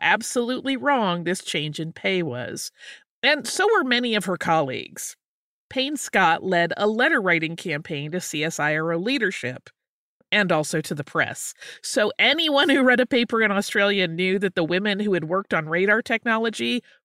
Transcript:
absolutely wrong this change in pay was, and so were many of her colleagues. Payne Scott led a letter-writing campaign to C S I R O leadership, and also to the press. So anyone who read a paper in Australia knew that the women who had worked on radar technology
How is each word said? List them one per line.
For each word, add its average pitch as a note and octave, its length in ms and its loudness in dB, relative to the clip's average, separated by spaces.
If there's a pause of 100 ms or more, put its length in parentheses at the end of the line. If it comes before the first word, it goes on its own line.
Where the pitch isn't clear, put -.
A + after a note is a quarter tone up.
absolutely A#3+ 760 0
wrong A3+ 480 0
this F3 180 -2
change D3+ 380 -6
in E3 140 -8
pay F#3+ 280 -2
was, B2 480 -6 (520)
and C#4 240 2
so F#4 260 0
were F#4+ 120 2
many B3 300 0
of G3+ 120 0
her F#3 100 -2
colleagues. D3+ 800 -2 (540)
Payne C4+ 260 -2
Scott F3+ 460 2
led E3+ 340 2
a G#3 100 2
letter-writing G#3 720 2
campaign D3+ 560 -6
to F3+ 80 -4
C D3+ 240 -4
S D#3+ 160 -4
I D3+ 160 0
R D#3+ 160 -2
O E3 60 0
leadership, G3 720 -4 (600)
and F#3+ 220 2
also D#3 300 0
to - 120 -6
the D3 100 -8
press. - 500 -4 (280)
So G#3+ 360 0
anyone C#4+ 500 4
who C#4 140 6
read B3 180 6
a B3 60 4
paper A#3+ 340 0
in A3 100 2
Australia G3+ 580 2
knew F#3 300 0
that F#3+ 160 -2
the E3+ 100 2
women F#3+ 360 0
who G#3 140 2
had E3 100 0
worked F#3 300 -2
on D#3 140 -2
radar G3 340 2
technology A3+ 800 -2 (220)